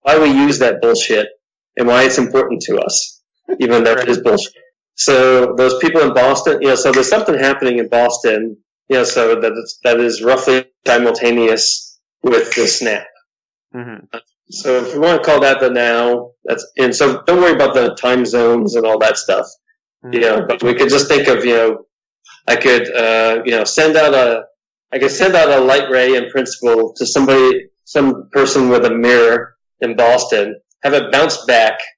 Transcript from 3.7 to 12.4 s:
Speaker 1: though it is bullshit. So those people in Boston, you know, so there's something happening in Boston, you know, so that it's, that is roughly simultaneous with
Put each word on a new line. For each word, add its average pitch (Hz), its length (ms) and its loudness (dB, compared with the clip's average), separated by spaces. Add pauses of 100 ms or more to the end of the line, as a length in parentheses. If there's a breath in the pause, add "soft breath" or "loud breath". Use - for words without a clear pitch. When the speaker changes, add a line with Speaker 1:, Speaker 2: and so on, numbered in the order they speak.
Speaker 1:
though 113 100 2
it 120 140 -2
is 120 140 -2
bullshit. - 320 -2 (460 soft breath)
So 127 560 2
those 127 240 0
people 165 220 0
in 131 120 0
Boston, 135 480 0
you 139 60 0
know, 127 80 4
so - 160 0
there's 135 180 2
something 208 300 0
happening 135 400 0
in 107 80 -4
Boston, 113 680 -2 (320)
you 135 80 2
know, 123 80 2
so 113 340 0
that 110 160 -2
it's, - 300 -14
that 117 120 2
is 113 240 -2
roughly 131 440 0 (200)
simultaneous 117 1120 -2 (220)
with 117 320 0